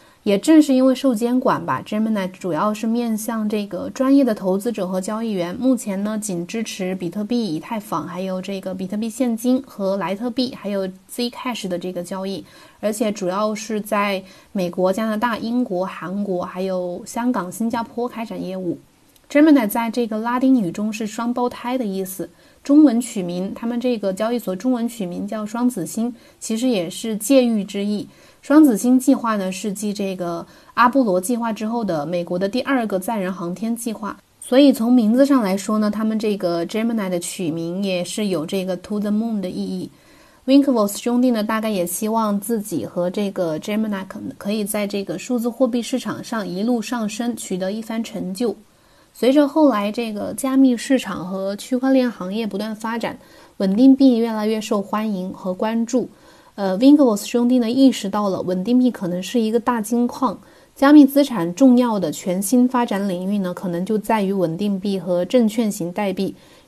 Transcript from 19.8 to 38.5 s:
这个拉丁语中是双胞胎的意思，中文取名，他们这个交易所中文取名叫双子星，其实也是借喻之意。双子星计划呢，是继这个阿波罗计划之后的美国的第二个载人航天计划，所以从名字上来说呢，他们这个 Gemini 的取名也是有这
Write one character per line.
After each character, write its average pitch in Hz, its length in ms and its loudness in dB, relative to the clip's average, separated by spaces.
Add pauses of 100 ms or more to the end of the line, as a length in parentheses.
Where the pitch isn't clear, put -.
这 240 160 -2
个 214 120 -6
拉 240 200 -2
丁 262 220 4
语 175 100 -2
中 208 220 -4
是 214 140 -6
双 233 260 -4
胞 247 160 -2
胎 247 300 -6
的 240 80 -4
意 190 180 -4
思， 185 240 -10 (340)
中 294 220 8
文 240 160 4
取 214 220 -6
名， 175 320 -6
他 - 120 -8
们 240 140 -4
这 247 160 0
个 202 160 -2
交 214 180 -2
易 240 80 0
所 190 160 -4
中 254 180 0
文 233 140 0
取 214 200 -6
名 180 200 -8
叫 214 200 -6
双 233 200 -2
子 196 200 -2
星， 233 280 -4 (240)
其 220 200 -4
实 254 100 0
也 185 220 0
是 220 260 -6
借 262 260 4
喻 226 220 0
之 202 220 -6
意。 208 200 -4 (360)
双 302 220 8
子 240 120 6
星 247 220 4
计 262 160 4
划 226 220 -2
呢， 185 160 -4
是 202 180 -6
继 208 220 -4
这 196 240 -4
个 170 280 -6 (280)
阿 240 160 4
波 262 160 4
罗 185 160 2
计 240 160 -2
划 226 160 -4
之 214 140 -6
后 233 180 -4
的 160 220 -2
美 175 180 -4
国 180 140 -4
的 196 100 0
第 247 140 -2
二 262 240 0
个 208 120 -2
载 208 220 -4
人 185 100 -2
航 180 240 -6
天 226 220 -4
计 226 160 -6
划， 208 240 -10 (240)
所 - 180 2
以 277 140 8
从 226 180 0
名 233 220 6
字 269 140 6
上 269 160 4
来 190 120 0
说 214 240 -2
呢， 214 120 2
他 214 160 -2
们 220 120 -2
这 208 200 -2
个 170 280 -2
Gemini 220 440 -2
的 180 100 -2
取 175 300 -6
名 170 340 -4
也 185 180 -2
是 208 260 -4
有 165 180 -2
这 190 180 -4